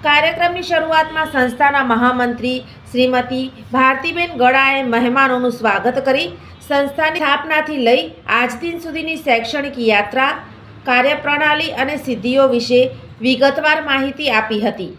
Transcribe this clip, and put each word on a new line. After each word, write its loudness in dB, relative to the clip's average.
કાર્યક્રમની 2
શરૂઆતમાં 0
સંસ્થાના 2
મહામંત્રી 0
શ્રીમતી 0
ભારતીબેન 0
ગડાએ 4
મહેમાનોનું 2
સ્વાગત 0
કરી 0
સંસ્થાની 0
સ્થાપનાથી 0
લઈ 2
આજ 0
દિન -6
સુધીની -8
શૈક્ષણિક -2
યાત્રા, 0
કાર્યપ્રણાલી 0
અને -4
સિદ્ધિઓ 0
વિશે 2
વિગતવાર 2
માહિતી -2
આપી 0
હતી. -4